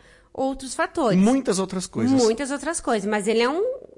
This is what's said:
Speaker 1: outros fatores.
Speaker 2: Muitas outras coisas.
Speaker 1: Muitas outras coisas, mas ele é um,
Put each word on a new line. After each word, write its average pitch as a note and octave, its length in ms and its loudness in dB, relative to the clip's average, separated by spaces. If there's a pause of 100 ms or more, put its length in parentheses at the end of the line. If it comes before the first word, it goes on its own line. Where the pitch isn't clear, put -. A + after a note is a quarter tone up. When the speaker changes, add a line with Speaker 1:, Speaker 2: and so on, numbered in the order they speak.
(320)
Speaker 1:
outros C4 420 -6
fatores. D#4 440 0
Speaker 2:
Muitas A3 400 4
outras F#3 280 -4
coisas. A#3+ 260 0
Speaker 1:
Muitas B3+ 400 2
outras C#4+ 280 -6
coisas, G#3+ 280 -2
mas G#3 180 -2
ele A3+ 160 2
é A#3+ 60 2
um, E4 160 0 (340)